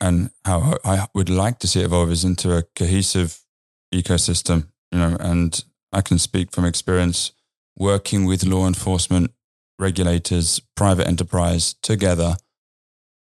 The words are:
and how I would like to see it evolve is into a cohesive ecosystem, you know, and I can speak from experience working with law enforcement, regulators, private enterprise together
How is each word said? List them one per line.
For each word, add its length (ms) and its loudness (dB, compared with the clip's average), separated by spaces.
and 300 2
how 360 2
I 320 0
would 140 -2
like 300 0
to 100 -6
see 140 0
it 20 0
evolve 260 2
is 140 0
into 320 0
a 60 0
cohesive 680 0
ecosystem, 760 0
you 100 0
know, 200 2
and 420 0
I 80 0
can 180 0
speak 320 -2
from 140 -2
experience 680 0
working 460 0
with 200 0
law 220 2
enforcement, 680 0
regulators, 840 0
private 320 2
enterprise 760 -2
together 540 0